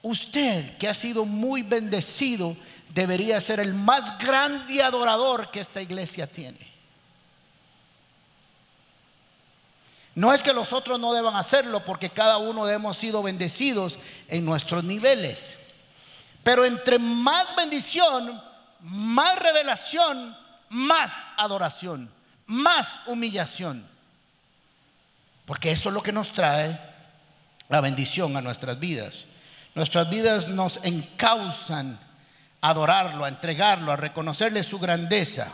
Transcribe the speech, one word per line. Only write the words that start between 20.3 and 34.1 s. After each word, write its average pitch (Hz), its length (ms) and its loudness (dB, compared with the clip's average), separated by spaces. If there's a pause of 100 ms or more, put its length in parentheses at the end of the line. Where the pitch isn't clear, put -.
más 277 440 2 (240)
adoración, 180 760 -4 (340)
más 277 640 0
humillación. 190 800 -6 (1600)
Porque 156 260 -2
eso 160 180 -2
es 196 60 -4
lo - 80 -4
que 208 80 -4
nos 208 200 -4
trae 156 460 0 (920)
la 143 120 4
bendición 139 560 -2
a 131 40 -4
nuestras 123 380 -8
vidas. 139 460 -8 (500)
Nuestras 165 340 0
vidas 214 380 2
nos 185 360 -2
encauzan 165 1160 -2 (600)
a 151 80 4
adorarlo, 156 560 2
a 139 40 -2
entregarlo, 165 640 2
a 143 40 2
reconocerle 160 680 -2